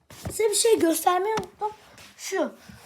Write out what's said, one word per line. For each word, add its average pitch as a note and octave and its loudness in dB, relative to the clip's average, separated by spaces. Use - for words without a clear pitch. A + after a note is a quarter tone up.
Size G#4+ 0
bir G4+ -2
şey A4+ 4
göstermeyi F4+ 2
unuttum. G#4 -6
Şu. E4 -6